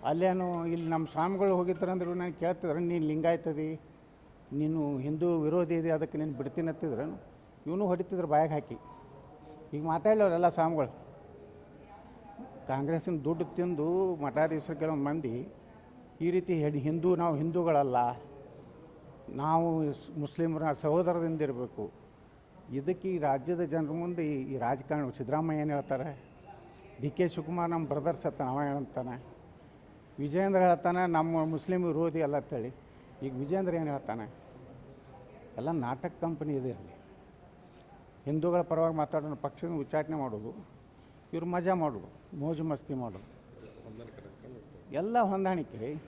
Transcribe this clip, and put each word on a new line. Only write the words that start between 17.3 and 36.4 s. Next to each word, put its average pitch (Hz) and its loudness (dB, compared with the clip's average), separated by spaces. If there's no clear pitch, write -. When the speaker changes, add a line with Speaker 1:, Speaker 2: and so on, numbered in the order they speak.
Speaker 1:
ಹಿಂದೂಗಳಲ್ಲ, 156 4
ನಾವು 160 2
ಸ್-, - -10
ಮುಸ್ಲಿಮರ 156 0
ಸಹೋದರದಿಂದ 165 2
ಇರಬೇಕು." 123 -4
ಇದಕ್ಕೆ 170 -2
ಈ 185 0
ರಾಜ್ಯದ 147 2
ಜನರ 156 0
ಮುಂದೆ 170 -2
ಈ, 135 -2
ಈ - -2
ರಾಜಕಾರಣ 131 0
ಸಿದ್ದರಾಮಯ್ಯ 151 0
ಏನು 151 0
ಹೇಳ್ತಾರೆ, 139 -4
"ಡಿ 139 -2
ಕೆ 175 2
ಶಿವಕುಮಾರ್ 170 -2
ನಮ್ಮ 165 0
ಬ್ರದರ್ಸ್" 143 0
ಅಂತ - -2
ಅವ 131 0
ಹೇಳ್ತಾನೆ, 127 -4
ವಿಜೇಂದ್ರ 185 4
ಹೇಳ್ತಾನೆ, 175 6
"ನಮ್ಮ 165 4
ಮುಸ್ಲಿಂ 175 0
ವಿರೋಧಿ 160 2
ಅಲ್ಲ" 143 2
ಅಂತೇಳಿ. 127 -4
ಈಗ 131 -6
ವಿಜೇಂದ್ರ 170 -2
ಏನು 160 -2
ಹೇಳ್ತಾನೆ? 117 -6
ಎಲ್ಲ 127 -4
ನಾಟಕ 135 -2
ಕಂಪನಿ 151 -4